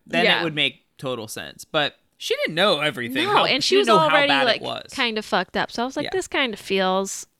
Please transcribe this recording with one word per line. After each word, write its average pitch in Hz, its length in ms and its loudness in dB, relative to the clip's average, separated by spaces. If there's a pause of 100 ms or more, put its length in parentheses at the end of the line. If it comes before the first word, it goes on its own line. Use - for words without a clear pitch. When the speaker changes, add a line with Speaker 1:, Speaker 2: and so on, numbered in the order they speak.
Speaker 1:
Then 170 180 0
Speaker 2:
Yeah. 165 140 4
Speaker 1:
it - 60 -2
would 156 100 -4
make 143 300 -2 (120)
total 120 300 -6
sense. - 360 -12
But 147 340 -2 (180)
she - 220 -6
didn't 539 180 -4
know 185 240 2
everything, 233 460 -2
Speaker 2:
No, 415 80 0
Speaker 1:
how, 415 120 4
Speaker 2:
and 262 160 0
Speaker 1:
she - 140 -2
Speaker 2:
she - 40 6
was 392 80 2
Speaker 1:
didn't 320 100 6
know 320 100 4
how 302 80 4
Speaker 2:
already, 285 140 4
Speaker 1:
bad 277 160 2
Speaker 2:
like, 220 160 0
Speaker 1:
it - 20 -10
was. 123 300 -8
Speaker 2:
kind 233 240 -2
of 214 80 -4
fucked 190 320 -2
up. - 120 -2
So 233 140 -6
I - 20 -2
was 262 120 -8
like, 285 80 -4
Speaker 1:
Yeah. - 80 -6
Speaker 2:
"This 370 160 -2
kind 277 240 0
of - 60 -10
feels 190 680 0 (120)